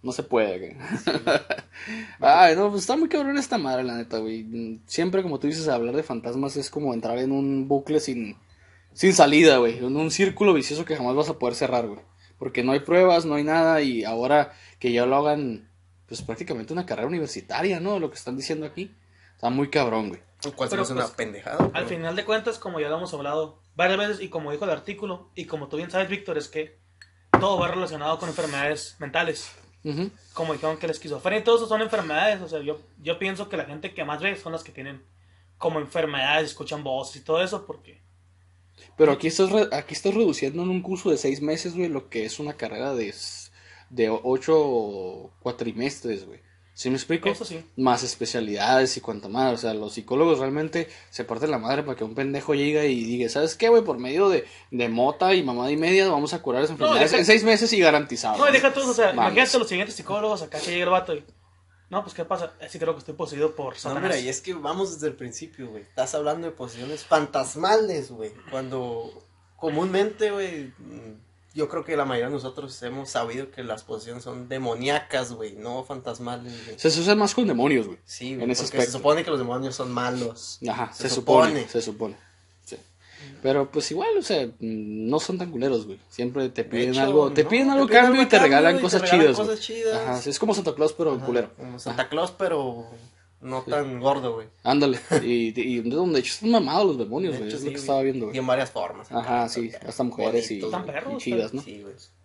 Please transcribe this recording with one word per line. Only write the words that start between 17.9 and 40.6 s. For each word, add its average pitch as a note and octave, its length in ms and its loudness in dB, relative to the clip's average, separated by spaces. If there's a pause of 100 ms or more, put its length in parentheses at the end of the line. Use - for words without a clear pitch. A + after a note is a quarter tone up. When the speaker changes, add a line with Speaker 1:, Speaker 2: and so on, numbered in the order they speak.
Speaker 1:
Lo D3+ 100 -4
que - 80 -14
están B2+ 200 -10
diciendo D#3 280 -6
aquí. F3 260 -12 (440)
Está A#2 140 -2
muy C#3 200 0
cabrón, A2+ 400 2
güey. F2+ 120 -12 (220)
Speaker 2:
Lo C#3 120 -8
cual - 140 -4
se G3+ 60 -2
Speaker 3:
Pero, G3 60 -2
Speaker 2:
me - 20 0
hace C3 100 -4
una B2 100 -2
Speaker 3:
pues, - 120 -6
Speaker 2:
pendejada, G#2+ 500 -8
Speaker 3:
al C3 60 -2
Speaker 2:
pero F3 160 -4
Speaker 3:
final E3 280 -6
de G3+ 100 -4
cuentas, A3 340 -2
como F3 200 -8
ya D3 100 -2
lo D#3+ 80 -2
hemos F3 160 -6
hablado D3+ 460 -4 (160)
varias F#3 220 2
veces, G#3 240 -2
y F#3+ 80 -10
como D3+ 220 -8
dijo D3 140 -6
el F3+ 60 -2
artículo, G3 640 -8
y E3 100 -10
como D3 220 -8
tú D3+ 100 -8
bien E3 120 -8
sabes, F#3 200 -2
Víctor, F#3+ 280 -6
es D3 100 -6
que D#3 300 -10 (640)
todo F#3+ 200 0
va F3 100 0
relacionado D#3+ 500 -4
con E3+ 100 -6
enfermedades D3+ 680 -6
mentales. D#3 500 -4 (340)
Speaker 1:
Ujú. D#3 260 -6 (240)
Speaker 3:
Como D#3+ 200 -4
dijeron D#3 240 -4
que E3 100 -6
la D#3 60 -2
esquizofrenia E3 480 -4
y - 20 -12
todo A#3 140 6
eso A3+ 100 0
son A3 140 0
enfermedades, G3 600 0
o E3+ 60 -12
sea, D#3 140 -6
yo, D3+ 180 -6 (220)
yo E3 180 -4
pienso G3 300 -6
que F3+ 80 -6
la C3+ 80 -4
gente D3 280 -12
que E3 120 -8
más D3 160 -6
ve G3 140 -2
son E3+ 180 -12
las D#3+ 100 -8
que - 80 -20
tienen C3+ 320 -16 (540)
como D#3+ 220 -2
enfermedades, D3 720 0
escuchan D3 320 -10
voces C3+ 340 -6
y C3 80 -20
todo E3 180 2
eso, F#3 220 -4
porque - 360 -18 (960)
Speaker 1:
Pero D3+ 140 8
aquí C#3 160 0
estás F#3+ 240 2
re-, G#3 220 4
aquí D3 200 -6
estás G3 220 -2
reduciendo E3+ 480 2